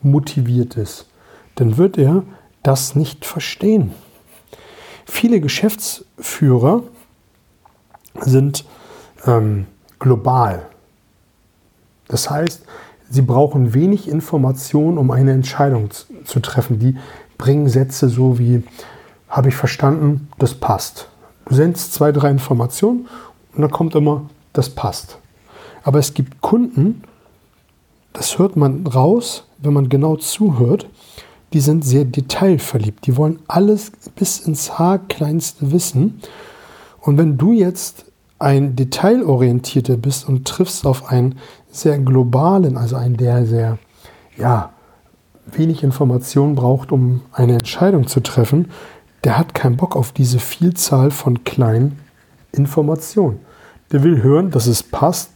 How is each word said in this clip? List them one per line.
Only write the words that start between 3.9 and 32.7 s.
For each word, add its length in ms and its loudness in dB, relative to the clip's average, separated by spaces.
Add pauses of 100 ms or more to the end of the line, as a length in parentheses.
Viele 360 2
Geschäftsführer 1400 -2 (1400)
sind, 440 0 (600)
ähm, 400 0 (340)
global. 680 0 (1400)
Das 220 -6
heißt, 340 -4 (460)
sie 140 2
brauchen 500 2
wenig 340 2
Information, 880 0
um 140 2
eine 220 4
Entscheidung 580 0
z-, 160 -20 (160)
zu 160 -4
treffen. 400 -2
Die 180 0 (400)
bringen 300 0
Sätze 400 0
so 320 2
wie, 240 2 (640)
„Habe 220 0
ich 60 0
verstanden, 840 -2
das 160 0
passt.“ 560 -6 (360)
Du 100 -2
sendest 380 0
zwei, 180 2
drei 180 2
Informationen 800 -2 (460)
und 80 -4
dann 100 0
kommt 240 -4
immer, 340 0 (240)
„Das 160 -2
passt.“ 480 -10 (640)
Aber 160 2
es 140 -2
gibt 280 -6
Kunden, 640 0 (1120)
das 260 -6
hört 160 0
man 320 0
raus, 560 0 (140)
wenn 160 -2
man 160 0
genau 260 0
zuhört, 720 0 (640)
die 80 2
sind 240 2
sehr 220 2
detailverliebt. 1000 -2